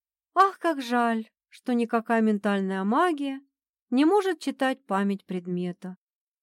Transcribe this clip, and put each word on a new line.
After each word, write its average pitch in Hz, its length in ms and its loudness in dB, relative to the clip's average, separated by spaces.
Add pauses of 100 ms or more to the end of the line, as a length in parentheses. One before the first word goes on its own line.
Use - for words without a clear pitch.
(340)
"Ах, 381 240 4
как 320 220 -2
жаль, 233 480 -2 (200)
что - 260 -6
никакая 233 480 0
ментальная 196 640 0
магия 277 580 0 (480)
не 269 160 4
может 381 340 2
читать 262 460 -4
память 196 400 -2
предмета! 180 720 -8 (440)